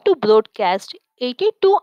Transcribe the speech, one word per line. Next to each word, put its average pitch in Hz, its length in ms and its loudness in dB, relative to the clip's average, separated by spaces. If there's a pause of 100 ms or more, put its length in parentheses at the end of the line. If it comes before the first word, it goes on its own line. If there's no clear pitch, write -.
to 392 100 2
broadcast 214 800 -2 (240)
eighty 247 300 -4 (120)
to 392 220 2